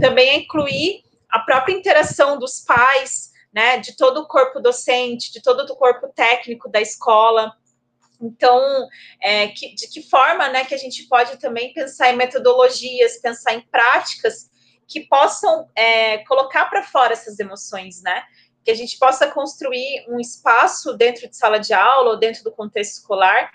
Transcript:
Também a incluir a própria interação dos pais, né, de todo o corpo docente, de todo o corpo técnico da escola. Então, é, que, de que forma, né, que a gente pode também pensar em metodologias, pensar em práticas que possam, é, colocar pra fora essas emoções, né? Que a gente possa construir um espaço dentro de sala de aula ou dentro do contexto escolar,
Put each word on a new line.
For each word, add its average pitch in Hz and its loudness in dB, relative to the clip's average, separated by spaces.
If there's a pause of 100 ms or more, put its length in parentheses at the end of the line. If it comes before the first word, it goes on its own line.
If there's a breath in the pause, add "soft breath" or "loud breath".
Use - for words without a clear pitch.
Também 254 4
a 285 2
incluir 302 -4 (280)
a 339 0
própria 285 0
interação 302 2
dos 254 -10
pais, 262 0 (200 soft breath)
né, 233 0
de - -14
todo 262 2
o 302 -6
corpo 262 0
docente, 240 -2
de 226 -20
todo 254 0 (100)
o 254 -14
corpo 247 0
técnico 233 -2
da 208 0
escola. 220 2 (680)
Então, 254 2 (320 loud breath)
é, 208 0
que, - -18
de - -12
que 311 -16
forma, 294 2
né, 262 -2
que 262 -10
a 269 -4
gente 262 -14
pode 247 0
também 240 -8
pensar 269 0
em 247 -6
metodologias, 247 2
pensar 233 -4
em 233 -8
práticas 247 -2 (360)
que - -14
possam, 320 0
é, 220 0
colocar 269 0
pra 392 -4
fora 247 0
essas 208 -12
emoções, 190 -14
né? 185 -6 (420 soft breath)
Que - 0
a 226 2
gente 233 -10
possa 262 2
construir 277 -8
um 240 -6
espaço 269 -2
dentro 240 -2
de - -20
sala 214 0
de 214 -8
aula 233 4
ou 214 -2
dentro 220 -4
do 220 -8
contexto 208 -10
escolar, 196 0